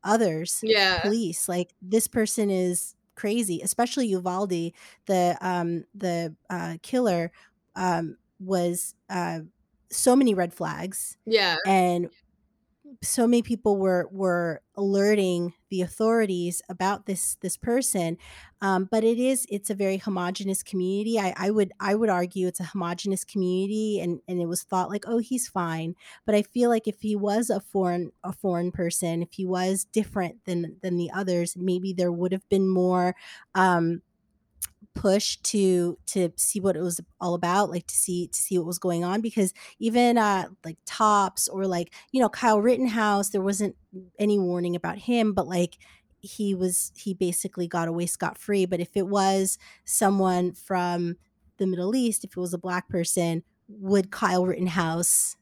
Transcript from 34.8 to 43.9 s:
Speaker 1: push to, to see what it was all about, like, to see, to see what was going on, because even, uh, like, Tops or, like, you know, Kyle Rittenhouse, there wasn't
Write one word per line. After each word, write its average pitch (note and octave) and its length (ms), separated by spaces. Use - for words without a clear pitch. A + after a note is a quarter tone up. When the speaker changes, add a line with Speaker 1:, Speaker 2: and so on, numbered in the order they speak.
Speaker 1:
push G3+ 420
to, F3+ 600
to F3 300
see - 220
what F#3+ 160
it D3+ 60
was F3 180
all F3 140
about, F3 360
like, E3+ 180
to - 80
see, F3 320
to - 120
see - 180
what E3 100
was F3 120
going F3 240
on, F#3+ 180
because G#3+ 320
even, A#3+ 380
uh, G3+ 300
like, E3 200
Tops G3+ 600
or, F#3+ 180
like, F3 280
you C4 100
know, A3 80
Kyle G#3+ 320
Rittenhouse, A3 680
there G3+ 120
wasn't G3 340